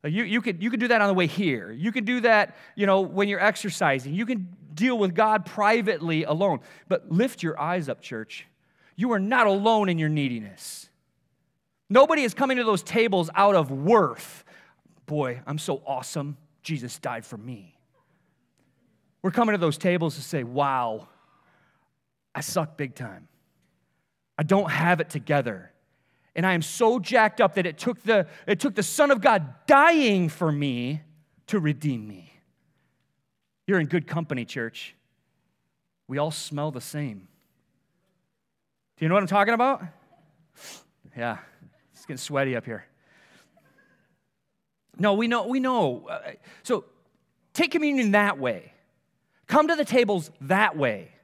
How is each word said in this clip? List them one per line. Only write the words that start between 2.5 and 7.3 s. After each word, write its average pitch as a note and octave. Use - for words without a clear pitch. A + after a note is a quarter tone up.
you G3+
know, G3
when F#3+
you're G3
exercising. D3+
You G#3+
can F#3+
deal A#3
with F#3+
God G#3+
privately F#3+
alone. E3
But -
lift G#3